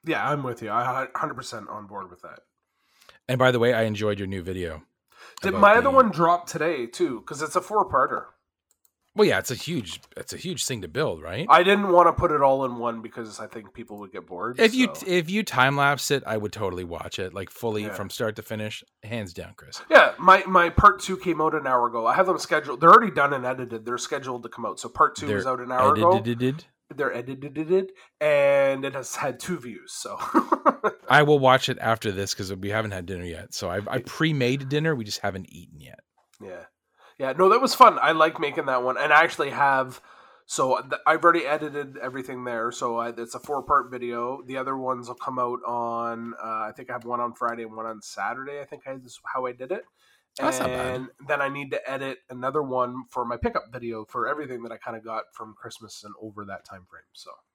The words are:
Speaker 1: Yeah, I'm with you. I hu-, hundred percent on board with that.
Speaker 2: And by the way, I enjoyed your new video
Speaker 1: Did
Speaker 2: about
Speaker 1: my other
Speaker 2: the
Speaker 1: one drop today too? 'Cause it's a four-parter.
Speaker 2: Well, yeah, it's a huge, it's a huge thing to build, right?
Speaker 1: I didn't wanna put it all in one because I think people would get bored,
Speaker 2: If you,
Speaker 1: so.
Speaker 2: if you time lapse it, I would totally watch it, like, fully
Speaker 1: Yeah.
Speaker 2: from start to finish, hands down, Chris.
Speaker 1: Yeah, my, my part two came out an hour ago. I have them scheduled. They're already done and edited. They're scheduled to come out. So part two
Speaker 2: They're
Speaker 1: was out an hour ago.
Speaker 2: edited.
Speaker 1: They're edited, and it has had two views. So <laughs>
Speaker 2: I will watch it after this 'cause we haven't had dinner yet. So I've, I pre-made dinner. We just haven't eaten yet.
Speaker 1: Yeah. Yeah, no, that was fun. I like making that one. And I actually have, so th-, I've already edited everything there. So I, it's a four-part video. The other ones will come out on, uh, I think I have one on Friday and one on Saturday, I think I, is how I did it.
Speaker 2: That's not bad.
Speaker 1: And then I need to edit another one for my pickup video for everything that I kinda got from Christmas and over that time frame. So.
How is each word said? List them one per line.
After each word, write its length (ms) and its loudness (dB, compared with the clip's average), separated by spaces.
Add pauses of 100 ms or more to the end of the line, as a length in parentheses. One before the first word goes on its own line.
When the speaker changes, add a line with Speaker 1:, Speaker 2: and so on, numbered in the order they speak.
Speaker 1:
Yeah, 240 -2
I'm 140 -2
with 200 -8
you. 80 -8
I 340 -2
hu-, 140 -10
hundred 160 -4
percent 340 -12
on 180 -14
board 240 -12
with 120 -20
that. 180 -20 (880)
Speaker 2:
And 100 0
by 140 6
the 80 2
way, 140 4
I 100 2
enjoyed 340 -2
your 100 -6
new 140 -6
video 400 -8 (580)
Speaker 1:
Did 100 -2
Speaker 2:
about 100 0
Speaker 1:
my 140 12
other 80 6
Speaker 2:
the 80 4
Speaker 1:
one 200 6
drop 380 2
today 380 -2
too? 400 -4
'Cause 160 -8
it's 120 -8
a 60 4
four-parter. 640 0 (920)
Speaker 2:
Well, 100 6
yeah, 120 4
it's 120 -4
a 40 -2
huge, 480 -8 (120)
it's 200 -14
a 20 -14
huge 300 -8
thing 160 -6
to 60 -12
build, 340 -4
right? 260 -6
Speaker 1:
I 140 8
didn't 260 4
wanna 240 8
put 200 2
it 100 4
all 240 4
in 100 -6
one 240 -4
because 400 -14
I 60 -12
think 260 -16
people 280 -16
would 120 -16
get 140 -14
bored, 340 -8
Speaker 2:
If 140 4
you, 180 2
Speaker 1:
so. 160 -12
Speaker 2:
if 220 0
you 120 0
time 320 2
lapse 360 0
it, 160 0
I 100 -2
would 160 -4
totally 320 -6
watch 340 -10
it, 140 -6
like, 160 -10
fully 360 -4
Speaker 1:
Yeah. 100 -8
Speaker 2:
from 160 -8
start 260 -4
to 60 -12
finish, 420 -8 (180)
hands 300 -8
down, 240 -14
Chris. 240 -18 (100)
Speaker 1:
Yeah, 280 8
my, 280 8
my 220 4
part 320 8
two 160 -4
came 240 -2
out 140 2
an 120 -4
hour 200 4
ago. 200 -2
I 60 4
have 140 4
them 100 2
scheduled. 460 -2
They're 100 10
already 180 8
done 220 2
and 140 -4
edited. 400 -6
They're 100 -4
scheduled 460 -8
to 80 -14
come 160 -10
out. 140 -8
So 100 -12
part 260 2
two 120 -8
Speaker 2:
They're 80 0
Speaker 1:
was 100 -2
out 140 -2
an 120 -8
hour 220 4
ago. 240 4
Speaker 2:
edited. 480 -2 (280)
Speaker 1:
They're 200 -4
edited, 800 -4 (280)
and 640 4
it 80 -6
has 240 -10
had 240 -4
two 180 -6
views. 360 -14
So 260 -10
<laughs> 880 0
Speaker 2:
I 140 8
will 160 6
watch 320 4
it 100 -6
after 320 -2
this 220 -6
'cause 200 -8
we 140 -8
haven't 220 -4
had 160 -10
dinner 180 -10
yet. 300 -12
So 160 -6
I've, 180 -6
I 120 -4
pre-made 680 -2
dinner. 260 0
We 120 -6
just 140 -10
haven't 300 -6
eaten 300 -20
yet. 200 -20 (380)
Speaker 1:
Yeah. 260 -16 (540)
Yeah, 140 -2
no, 160 4
that 140 6
was 120 0
fun. 280 6
I 100 4
like 260 2
making 280 -4
that 160 0
one. 160 -2
And 120 -2
I 140 8
actually 240 -2
have, 540 0 (420)
so 380 0
th-, 240 -8
I've 180 4
already 220 6
edited 500 -4
everything 480 -8
there. 260 -4
So 280 -4
I, 100 -4
it's 260 -10
a 60 -10
four-part 500 0
video. 540 -6
The 140 -8
other 180 -4
ones 320 -6
will 60 -10
come 240 -8
out 280 -4
on, 720 -6
uh, 80 -12
I 300 -6
think 140 -16
I 20 -8
have 140 -10
one 140 -4
on 120 -4
Friday 300 -6
and 120 -12
one 120 -10
on 160 -10
Saturday, 580 -8
I 60 -14
think 200 -18
I, 160 -10
is 160 -20 (140)
how 140 -4
I 60 -6
did 200 -10
it. 120 -8 (540)
Speaker 2:
That's 220 -2
not 80 -2
bad. 260 -4
Speaker 1:
And 140 -10 (180)
then 140 -2
I 80 0
need 220 -8
to 200 -6
edit 280 -8 (100)
another 340 -4
one 460 -4
for 160 -4
my 140 -6
pickup 340 -4
video 320 -10
for 240 -4
everything 360 -8
that 80 -12
I 40 -12
kinda 240 -12
got 220 -8 (100)
from 260 -18
Christmas 460 -18
and 160 -20
over 240 -14
that 220 -14
time 200 -20
frame. 140 -20 (140)
So. 160 -20 (240)